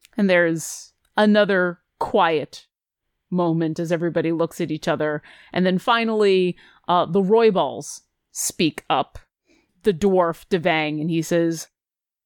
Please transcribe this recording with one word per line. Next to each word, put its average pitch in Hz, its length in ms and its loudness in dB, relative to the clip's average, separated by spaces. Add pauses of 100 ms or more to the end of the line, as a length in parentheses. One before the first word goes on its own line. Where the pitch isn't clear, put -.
(160)
And 202 120 2
there's 170 640 0 (240)
another 202 600 2 (220)
quiet 165 680 -2 (640)
moment 165 480 0
as 170 140 -4
everybody 165 400 -2
looks 165 280 -4
at 156 120 -6
each 156 160 -6
other. 151 340 -2 (300)
And 185 120 0
then 185 140 2
finally, 214 800 2 (320)
uh, 175 180 2
the 190 160 0
Royballs 180 800 0 (320)
speak - 580 -4
up, - 300 -2 (640)
the 208 100 2
dwarf 180 540 0
Devang, 156 520 -2
and 165 100 -4
he 165 120 0
says, 165 460 -2 (580)